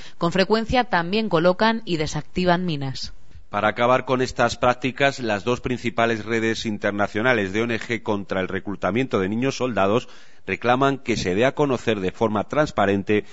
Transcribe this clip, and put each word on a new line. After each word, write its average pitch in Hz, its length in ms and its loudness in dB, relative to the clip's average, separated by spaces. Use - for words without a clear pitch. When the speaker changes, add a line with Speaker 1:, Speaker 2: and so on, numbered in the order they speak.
Speaker 1:
Con 170 140 0
frecuencia 220 500 2
también 196 460 0
colocan 180 560 4
y 170 120 -2
desactivan 170 680 0
minas. 139 480 -4
Speaker 2:
Para 104 180 2
acabar 120 360 4
con 127 160 0
estas 123 360 0
prácticas, 131 640 0
las 104 240 -2
dos 120 160 0
principales 117 640 -2
redes 113 420 -2
internacionales 104 840 0
de 107 80 0
O 117 60 0
N 113 120 -2
G 113 240 -6
contra 98 380 -2
el 92 80 0
reclutamiento 98 720 -2
de 95 80 0
niños 120 300 -2
soldados 110 500 2
reclaman 127 540 2
que 113 180 -2
se 90 200 0
dé 120 100 4
a 139 80 0
conocer 120 460 0
de 92 100 -2
forma 107 380 0
transparente 104 840 2